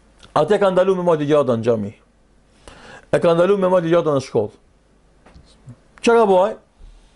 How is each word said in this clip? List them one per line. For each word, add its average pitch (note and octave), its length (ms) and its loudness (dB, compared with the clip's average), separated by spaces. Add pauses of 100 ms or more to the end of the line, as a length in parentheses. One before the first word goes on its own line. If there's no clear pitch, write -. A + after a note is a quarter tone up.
(420)
Atje G3+ 160 0
ka G3 160 0
ndalu F#3 240 2
me F3 80 -6
majtë D3+ 240 0
gjatë C3+ 300 0
në A2 80 -4
xhami. G#2+ 240 -2 (1200)
E D3 80 0
ka E3+ 160 2
ndalu F#3+ 240 2
me F#3 80 0
majtë E3+ 240 0
gjatë D#3+ 240 0
në C3 80 -4
shkollë. G#2+ 320 -6 (1400)
Çka A3+ 160 2
ka A#3 140 4
bëj? F#3+ 260 0 (580)